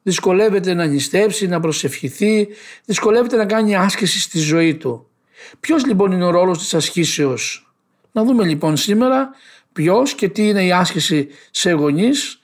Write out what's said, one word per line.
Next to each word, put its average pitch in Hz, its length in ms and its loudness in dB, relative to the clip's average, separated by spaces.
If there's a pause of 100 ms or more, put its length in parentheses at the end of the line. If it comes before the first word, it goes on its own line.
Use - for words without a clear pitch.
δυσκολεύεται 190 680 2
να 175 120 -2
νηστέψει, 180 600 0
να 175 120 0
προσευχηθεί, 165 880 -2 (380)
δυσκολεύεται 226 500 0
να 220 100 2
κάνει 214 300 0
άσκηση 190 440 0
στη - 200 -6
ζωή 160 360 0
του; 120 320 -8 (520)
Ποιος 302 260 0
λοιπόν 202 260 2
είναι 180 140 0
ο 180 40 2
ρόλος 180 280 2
της - 160 -8
ασκήσεως; 143 1000 -2 (400)
Να 220 120 0
δούμε 233 220 2
λοιπόν 156 320 0
σήμερα 254 520 0 (440)
ποιος 196 400 2
και 196 160 -2
τι 208 180 0
είναι 202 180 2
η 180 60 2
άσκηση 175 560 0 (240)
σε - 200 -2
γονείς 165 720 0